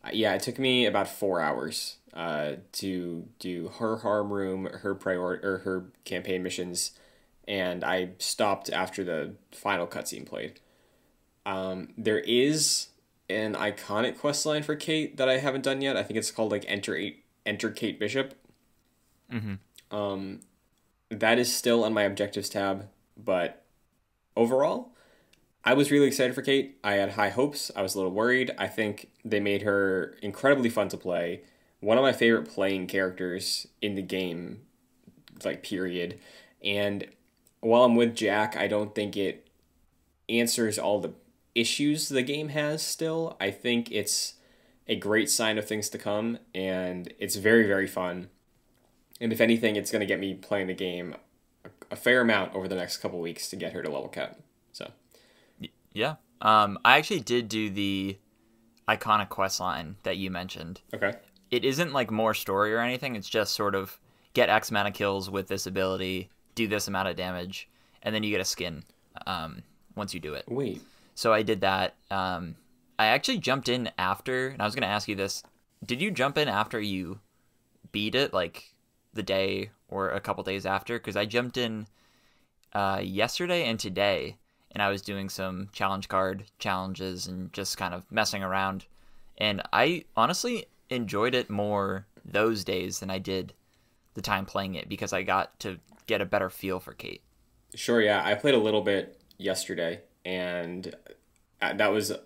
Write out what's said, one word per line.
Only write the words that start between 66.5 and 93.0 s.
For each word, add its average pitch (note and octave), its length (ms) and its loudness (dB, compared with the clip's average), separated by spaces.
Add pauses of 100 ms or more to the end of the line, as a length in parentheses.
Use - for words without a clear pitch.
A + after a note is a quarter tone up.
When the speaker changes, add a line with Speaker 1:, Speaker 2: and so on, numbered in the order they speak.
Speaker 2:
do A#2 120 0
this G2+ 220 -2
amount F#2+ 200 -2
of E2+ 80 -4
damage, F2+ 520 -8 (340)
and G#2+ 120 -4
then G#2+ 80 0
you G#2+ 80 -2
get G2 100 2
a F#2+ 40 0
skin, E2+ 380 -4 (440)
um, D#2+ 360 -6 (320)
once G2+ 200 -6
you F2 60 -6
do D2+ 140 -8
it. C#2 140 -8
Speaker 1:
Wait. A#2+ 320 -4 (340)
Speaker 2:
So A2+ 180 4
I G#2+ 100 6
did G#2 180 0
that. F#2+ 340 2 (160)
Um, F#2 460 -4 (420)
I A2 80 6
actually D3 320 4
jumped C3 300 0
in A#2+ 300 0
after, B2+ 500 -2
and C3+ 140 -6
I - 20 2
was G#2+ 100 0
gonna B2 120 0
ask G#2 220 0
you G#2+ 60 -2
this. G2 280 -4 (420)
Did B2 160 -4
you G#3 100 0
jump C#3 280 0
in D3 100 2
after G#2 320 0
you G2 400 -4 (720)
beat G#2 220 -2
it, C3+ 180 2
like, F2 400 -2 (400)
the A2 100 -6
day G2 480 0 (180)
or F#2+ 200 -2
a G2+ 120 -2
couple G2 220 -4
days F#2+ 220 -4
after? G2 340 -2
'Cause G2+ 180 -6
I G#2 100 0
jumped A#2+ 320 -2
in, A2 280 -4 (840)
uh, G2 320 0
yesterday C#3 600 0
and A#2 140 -2
today, F#2+ 600 0 (320)
and G#2 120 -2
I G2+ 60 4
was G2 140 -2
doing G2 260 -6
some F#2+ 440 -6
challenge G2 360 -2
card F#2+ 360 0 (140)
challenges F#2 680 -4
and F#2 260 -10
just - 240 -4
kind F2+ 160 -4
of F2+ 180 -12
messing G#2+ 320 0
around. F#2+ 440 -2 (500)
And G#2 240 0 (100)
I D3+ 340 4 (120)
honestly F3+ 480 0 (240)
enjoyed A#2 460 0
it - 160 0
more G2+ 560 -2 (180)
those G#2+ 400 2
days F#2 360 -2